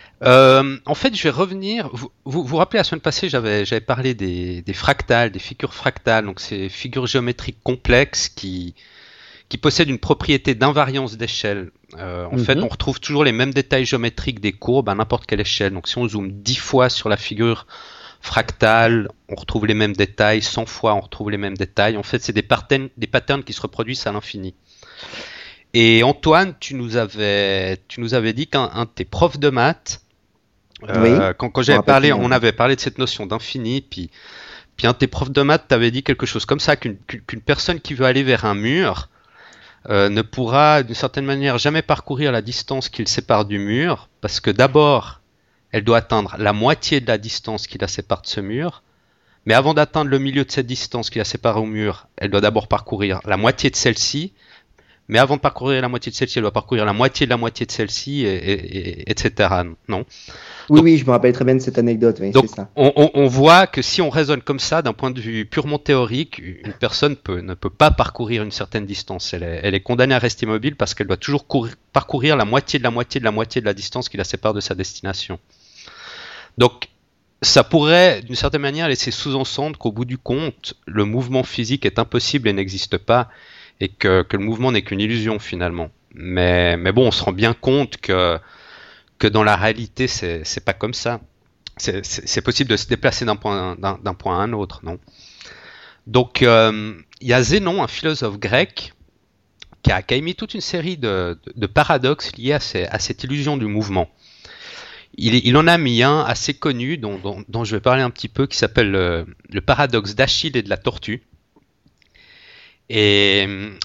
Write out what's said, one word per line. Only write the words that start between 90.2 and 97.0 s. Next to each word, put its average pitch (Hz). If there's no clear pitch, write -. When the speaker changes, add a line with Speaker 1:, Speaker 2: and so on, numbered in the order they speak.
Speaker 1:
c'est -
pas -
comme -
ça. 117
C'est, -
c'est, -
c'est -
possible 127
de 107
se 107
déplacer -
d'un 110
point, 95
d'un, 95
d'un 98
point 90
à 98
un 117
autre, 101
non ? 82
Donc, 123
euh, 110